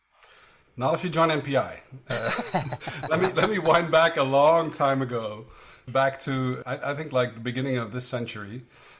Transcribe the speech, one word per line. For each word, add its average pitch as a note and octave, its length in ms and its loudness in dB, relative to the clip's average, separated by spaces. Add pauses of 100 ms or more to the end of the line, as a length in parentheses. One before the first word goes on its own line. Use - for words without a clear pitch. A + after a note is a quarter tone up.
(760)
Not C3+ 180 0
if D#3+ 80 -2
you F3+ 80 -4
join D#3+ 200 4
N D3+ 100 0
P C#3 160 0
I. A2 240 -2 (280)
Uh, A#2 220 -2 (220)
<laughs> D#3 180 -2 (380)
let D#3+ 120 0
me, F#3 120 0
let F3+ 160 2
me G#3+ 100 0
wind E3 320 2
back D#3+ 280 4
a C#3+ 40 4
long D3 480 4
time C#3 320 2
ago, A#2 440 -6 (420)
back C3+ 320 0
to, C3 440 -2
I, B2+ 280 -6
I - 20 -6
think, D#3 180 -10
like, B2 220 0
the A2+ 60 -14
beginning B2+ 360 -2
of A2+ 160 -4
this B2 140 -8
century, A2+ 560 -8 (380)